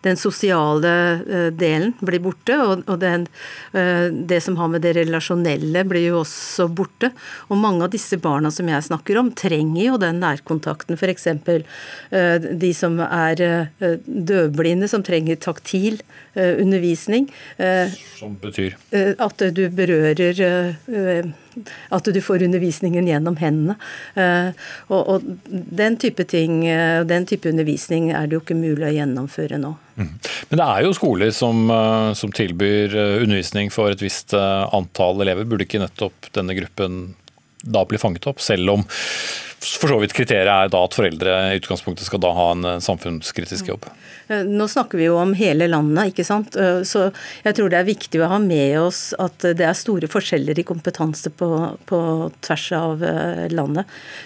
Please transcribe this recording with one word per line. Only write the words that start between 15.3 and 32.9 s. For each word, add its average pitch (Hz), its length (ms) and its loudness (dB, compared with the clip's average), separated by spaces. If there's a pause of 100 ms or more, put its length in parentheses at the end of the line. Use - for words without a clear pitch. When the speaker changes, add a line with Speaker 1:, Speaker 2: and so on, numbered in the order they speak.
Speaker 1:
taktil, 196 560 -2 (380)
eh, 180 260 2
undervisning. 190 640 2 (320)
Eh, 185 320 2 (300)
Speaker 2:
Som 104 180 -12
betyr? 98 380 -4 (160)
Speaker 1:
eh, 196 260 2
at 214 200 -4
du 185 360 0
berører, 175 640 2
eh, 180 360 0 (200)
eh, 185 280 0 (680)
at 185 140 -2
du 196 160 2
får 190 240 0
undervisningen 175 640 0
gjennom 156 320 0
hendene. 156 380 0 (360)
Eh, 180 380 2 (400)
og, 190 160 2
og 190 140 2 (260)
den 196 480 -2
type 220 320 -2
ting, 165 400 2
eh, 165 400 2
den 175 160 2
type 190 240 -2
undervisning 160 640 0
er 156 140 -2
det 156 100 -2
jo 160 60 -2
ikke 165 180 -4
mulig 156 240 0
å 151 80 0
gjennomføre 143 640 -4
nå. 147 160 -6 (240)
Speaker 2:
Mhm. 82 220 -6 (320)
Men 156 100 2
det 156 60 4
er 110 180 2
jo 190 80 2
skoler 107 400 2
som, 113 400 2
eh, 110 400 4
som 104 240 -4
tilbyr, 101 560 2